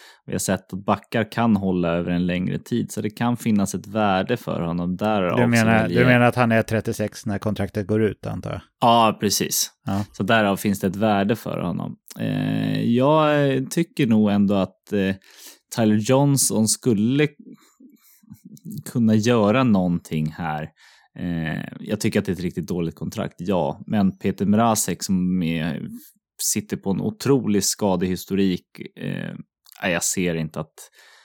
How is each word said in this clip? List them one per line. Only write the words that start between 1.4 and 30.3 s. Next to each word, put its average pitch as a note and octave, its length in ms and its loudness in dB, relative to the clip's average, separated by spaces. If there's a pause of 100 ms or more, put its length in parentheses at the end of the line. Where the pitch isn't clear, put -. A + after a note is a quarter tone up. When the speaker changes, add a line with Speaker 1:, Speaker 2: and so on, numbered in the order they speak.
Speaker 1:
hålla F#2 340 0
över F2 220 -2
en F2 140 0
längre F2+ 340 -2
tid, A2+ 320 -4
så G#2 100 -8
det G#2+ 80 -4
kan A#2+ 280 -2
finnas G2+ 380 0
ett F2+ 120 -10
värde G2+ 500 0
för - 240 -6
honom F2 360 -4
där G#2+ 240 0
Speaker 2:
Du F2+ 100 0
Speaker 1:
också A#2+ 160 2
Speaker 2:
menar, A2+ 340 4
Speaker 1:
väljer. A2+ 180 0
Speaker 2:
du B2 60 6
menar B2 200 6
att A#2 100 4
han A#2+ 160 2
är A2+ 100 4
trettiosex A2 640 -4
när G2+ 140 -4
kontraktet G2+ 480 -4
går G#2+ 140 2
ut, A2 260 -2
antar G#2 240 -8
jag? - 100 -8 (200)
Speaker 1:
Ja, A#2 380 6
precis. - 520 0 (140)
Speaker 2:
Ja. G2 260 -2
Speaker 1:
Så - 120 -6
därav G2+ 340 2
finns G2+ 220 -2
det G2+ 80 -2
ett F2+ 80 -2
värde G#2 400 2
för E2 240 -8
honom. F2 360 -6 (240)
Eh, G#2 640 -2
jag C#3 880 2
tycker C3 360 -2
nog G#2+ 240 4
ändå G2+ 240 4
att, - 380 -2
eh, G2 220 0 (600)
Tyler G#2+ 200 4
Johnson A#2+ 720 2
skulle B2 600 2 (1600)
kunna A2 240 4
göra A2+ 480 4
någonting F2 680 0
här. D#2 380 -6 (500)
Eh, E2 440 -4 (160)
jag - 200 -6
tycker G#2 200 0
att G2 60 -2
det G2 60 -2
är - 20 0
ett D#2+ 60 -6
riktigt F2 280 -6
dåligt E2+ 280 -4
kontrakt, - 420 -8
ja. F2 500 -2
Men G2 300 2
Peter G2 280 -4
Mrazek G#2+ 580 2
som F2+ 400 0
är, E2 380 -2 (600)
sitter - 360 -4
på G2 140 -4
en F#2+ 100 -2
otrolig G#2+ 640 0
skadehistorik, F#2 1000 0 (300)
eh, G1+ 380 -8 (480)
nej, F#2 120 0
jag E2+ 100 0
ser F2 320 -2